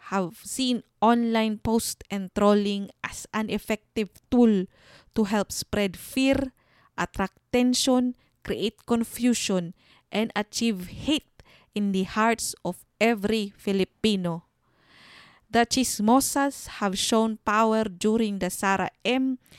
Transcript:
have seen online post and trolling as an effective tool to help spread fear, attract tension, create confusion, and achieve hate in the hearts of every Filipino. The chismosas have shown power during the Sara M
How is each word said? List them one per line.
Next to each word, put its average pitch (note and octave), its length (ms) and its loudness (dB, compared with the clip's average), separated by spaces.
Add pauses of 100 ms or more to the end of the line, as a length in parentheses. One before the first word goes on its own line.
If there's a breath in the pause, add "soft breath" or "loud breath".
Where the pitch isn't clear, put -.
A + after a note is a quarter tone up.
have F#3+ 320 -4
seen B3+ 420 -4 (220)
online A3+ 560 2
post - 480 -2
and G3 240 -8
trolling G3+ 560 2 (160)
as - 320 -12
an A3 160 -4
effective G#3+ 560 -6 (240)
tool A3+ 320 6 (480 soft breath)
to A3 160 0
help G#3 240 -2
spread G3 480 -4
fear, C4+ 560 0 (400 soft breath)
attract - 400 -4 (160)
tension, B3 640 2 (240)
create A3+ 480 -6
confusion, A#3 880 -2 (320 soft breath)
and A3 240 -2
achieve G#3 560 -4 (160)
hate - 400 -4 (320 soft breath)
in G3+ 160 0
the F#3 160 0
hearts A3 560 0
of - 320 -8
every G#3+ 640 0
Filipino. F#3+ 880 -2 (1000 soft breath)
The A#3 200 4
chismosas C4 1120 0
have G3 160 -2
shown A3 480 0
power A3 400 2
during G#3+ 560 0
the F3+ 80 -2
Sara F#3+ 420 -2 (140)
M C4 320 0 (220 soft breath)